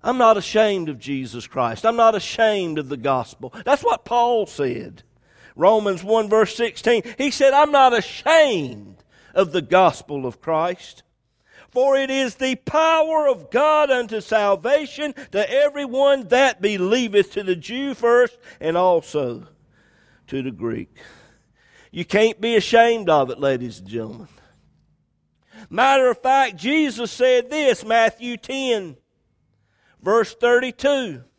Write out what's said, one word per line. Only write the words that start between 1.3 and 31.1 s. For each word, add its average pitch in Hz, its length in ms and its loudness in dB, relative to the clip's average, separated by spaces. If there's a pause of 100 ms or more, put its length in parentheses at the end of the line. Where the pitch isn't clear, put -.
Christ. 120 360 -4
I'm 233 120 2
not 226 180 4
ashamed 196 640 -2
of 139 100 -8
the 139 80 -8
gospel. 127 560 -6 (120)
That's 269 180 0
what - 220 -2
Paul 240 420 0
said. - 560 -8 (520)
Romans 196 480 0
one, 214 280 -2
verse 220 240 2
sixteen, 233 480 -2 (160)
he 269 140 -2
said, 277 200 2
"I'm 294 200 4
not 262 200 6
ashamed 180 1080 0 (320)
of 180 180 0
the 175 80 -2
gospel 156 640 0
of 123 160 -8
Christ. 165 600 -6 (680)
For 269 280 2
it 269 140 0
is 262 240 -2
the 262 220 -4
power 320 680 0
of 190 240 -2
God 302 400 2
unto 226 300 -2
salvation 233 960 -2 (160)
to 202 200 -2
everyone 277 800 0
that 247 320 2
believeth, 202 720 0
to 208 100 -6
the 185 140 -2
Jew 254 380 -8
first, 240 420 2 (240)
and 165 160 -2
also 151 720 -2 (800)
to 135 160 -8
the 131 80 -8
Greek." 113 440 -10 (960)
You 170 160 -10
can't 220 340 0
be 226 160 0
ashamed 226 520 2
of 151 220 2
it, 123 80 -8
ladies 123 400 -2
and 92 100 -20
gentlemen. 113 400 -10 (1400)
Matter 262 380 4
of 247 100 -2
fact, 262 380 0
Jesus 247 540 -2
said 247 380 0
this, 285 360 0
Matthew 226 520 0
ten, 233 640 -6 (1040)
verse 214 320 0
thirty-two. 240 880 0 (140)